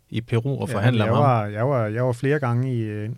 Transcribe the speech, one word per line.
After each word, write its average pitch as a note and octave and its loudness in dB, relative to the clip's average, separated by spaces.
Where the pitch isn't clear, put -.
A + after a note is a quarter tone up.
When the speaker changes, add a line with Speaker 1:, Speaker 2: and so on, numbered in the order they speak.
Speaker 1:
i A#2 -4
Peru A#2+ -2
og G#2+ -4
Speaker 2:
Ja, A#2 -4
Speaker 1:
forhandlet A2+ 2
Speaker 2:
jeg G2+ 0
Speaker 1:
med G2+ 4
ham? A2 4
Speaker 2:
var, A#2 4
jeg G#2 -2
var, B2 0
jeg A2 -2
var B2+ 0
flere C#3 0
gange B2+ 0
i, A#2 -2
øh, G#2+ -4